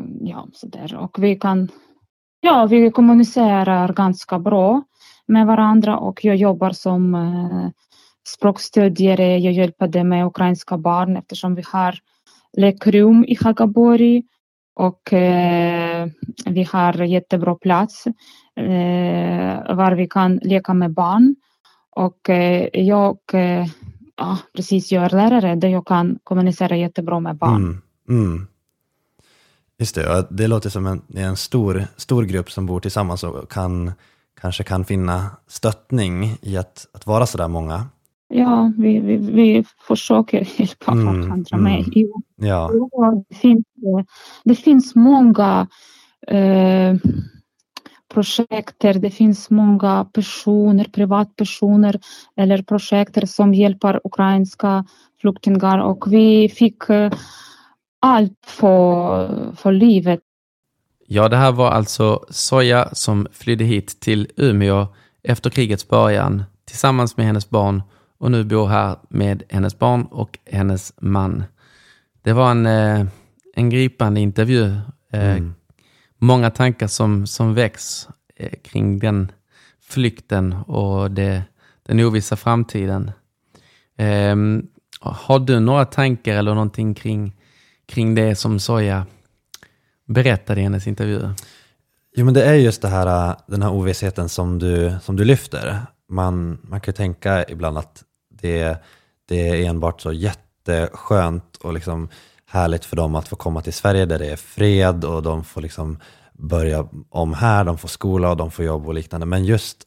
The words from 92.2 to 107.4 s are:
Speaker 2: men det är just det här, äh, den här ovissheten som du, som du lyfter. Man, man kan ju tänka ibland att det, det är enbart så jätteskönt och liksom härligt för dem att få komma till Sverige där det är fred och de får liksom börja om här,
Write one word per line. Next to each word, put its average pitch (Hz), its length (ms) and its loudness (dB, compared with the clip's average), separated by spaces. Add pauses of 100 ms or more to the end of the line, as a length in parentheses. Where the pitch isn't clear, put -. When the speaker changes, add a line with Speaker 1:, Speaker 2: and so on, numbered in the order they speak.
Speaker 2:
men 131 80 6
det 135 120 6
är 151 80 6
just 123 280 4
det 104 60 -2
här, 90 420 0
äh, 92 60 -6 (120)
den 98 140 -4
här 101 100 0
ovissheten 92 580 -4
som 90 300 -4
du, 87 440 -2
som 95 120 -6
du 101 80 0
lyfter. 101 580 -2 (280)
Man, 90 540 -4
man 95 180 -12
kan 98 100 -6
ju - 40 -10
tänka 95 540 -4
ibland 80 280 -8
att - 260 -14 (380)
det, 82 360 -4 (500)
det 87 220 -2
är 87 200 -2
enbart 82 320 -4
så 80 120 -8
jätteskönt 85 1400 -4
och 85 160 -12
liksom 82 360 -10 (360)
härligt 85 400 -2
för - 100 -12
dem 78 200 -2
att 78 120 -6
få - 80 -14
komma 80 260 -6
till 80 120 -10
Sverige 95 320 0
där 80 140 -4
det 73 120 -8
är 76 40 -10
fred 92 720 0
och 80 180 -6
de 80 200 -6
får - 180 -14
liksom 78 360 -10 (360)
börja 78 540 -4 (220)
om 80 240 -4
här, 101 300 0